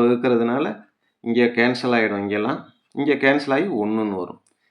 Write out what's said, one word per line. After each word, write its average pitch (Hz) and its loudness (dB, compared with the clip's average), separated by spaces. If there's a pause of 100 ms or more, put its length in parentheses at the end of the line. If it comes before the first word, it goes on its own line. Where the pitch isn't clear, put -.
வகுக்கிறதுனால 120 2 (540)
இங்க 117 2
கேன்சல் 120 0
ஆயிடும், 104 0
இங்கெல்லாம். 104 -4 (200)
இங்க 143 0
கேன்சல் 139 0
ஆகி 143 0
ஒண்ணுன்னு 110 -2
வரும். 90 -10 (280)